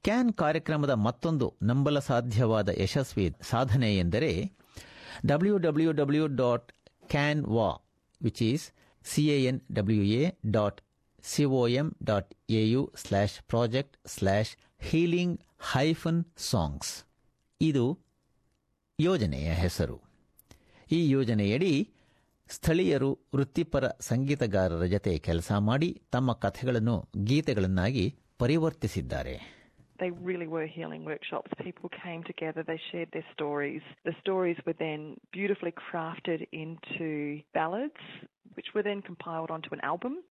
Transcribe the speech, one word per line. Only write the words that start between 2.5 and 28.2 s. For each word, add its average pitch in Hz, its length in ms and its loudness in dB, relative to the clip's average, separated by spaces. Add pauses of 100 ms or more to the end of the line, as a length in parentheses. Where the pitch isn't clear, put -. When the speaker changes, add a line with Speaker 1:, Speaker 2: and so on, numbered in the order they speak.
Speaker 1:
ಯಶಸ್ವಿ 98 640 0 (100)
ಸಾಧನೆ 117 560 2
ಎಂದರೆ 104 540 0 (760)
ಡಬ್ಲ್ಯೂ 185 320 4
ಡಬ್ಲ್ಯೂ 160 340 2
ಡಬ್ಲ್ಯೂ 147 340 2
ಡಾಟ್ 123 460 0 (340)
ಕ್ಯಾನ್ವಾ, 143 840 0 (340)
which 113 200 0
is - 300 0 (320)
ಸಿ 151 220 2
ಎ 143 180 4
ಎನ್ 127 160 0 (120)
ಡಬ್ಲ್ಯೂ 107 300 2
ಎ 123 300 2 (180)
ಡಾಟ್ 104 300 0 (420)
ಸಿ - 220 0
ಒ 131 240 4
ಎಂ 139 360 0
ಡಾಟ್ 101 300 0 (160)
ಎ 110 160 4
ಯು 123 300 2
ಸ್ಲ್ಯಾಶ್ - 520 0
ಪ್ರಾಜೆಕ್ಟ್ 120 480 -2 (100)
ಸ್ಲ್ಯಾಶ್ 101 500 0 (240)
ಹೀಲಿಂಗ್ 175 600 0 (320)
ಹೈಫನ್ 160 520 2 (120)
ಸಾಂಗ್ಸ್. - 680 -2 (560)
ಇದು 139 380 2 (1000)
ಯೋಜನೆಯ 87 520 0
ಹೆಸರು. 82 480 -2 (920)
ಈ 165 160 4
ಯೋಜನೆಯಡಿ 135 840 2 (560)
ಸ್ಥಳೀಯರು 160 680 2 (160)
ವೃತ್ತಿಪರ 139 500 0 (160)
ಸಂಗೀತಗಾರರ 101 840 2
ಜತೆ 90 340 2
ಕೆಲಸ 85 340 0
ಮಾಡಿ 120 580 2
ತಮ್ಮ 127 220 0
ಕಥೆಗಳನ್ನು 117 760 0 (160)
ಗೀತೆಗಳನ್ನಾಗಿ 104 960 2 (200)